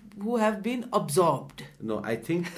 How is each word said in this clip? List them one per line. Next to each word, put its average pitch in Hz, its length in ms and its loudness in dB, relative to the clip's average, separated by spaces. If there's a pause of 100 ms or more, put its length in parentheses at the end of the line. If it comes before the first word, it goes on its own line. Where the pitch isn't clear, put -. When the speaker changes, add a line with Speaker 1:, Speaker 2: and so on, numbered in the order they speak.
(220)
Speaker 1:
who 233 140 0
have 214 260 2
been 240 300 -2
absorbed. 156 720 2 (160)
Speaker 2:
No, 107 240 -2
I 110 120 0
think 175 420 -2